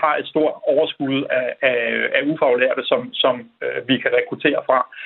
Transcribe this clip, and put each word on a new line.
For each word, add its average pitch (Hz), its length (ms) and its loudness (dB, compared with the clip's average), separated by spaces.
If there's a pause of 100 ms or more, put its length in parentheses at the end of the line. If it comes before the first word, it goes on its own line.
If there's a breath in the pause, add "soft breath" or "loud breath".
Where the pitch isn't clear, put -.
har 151 140 2
et 135 100 -4
stort 156 280 0 (180)
overskud 139 580 0
af, 127 320 -2
af, 117 520 0
af 131 120 2
ufaglærte, 131 580 2
som, 123 300 -2
som, 123 360 -2 (120)
øh, 127 260 -6
vi 131 100 4
kan 131 200 -2
rekruttere 139 480 0
fra. 131 120 4 (280 loud breath)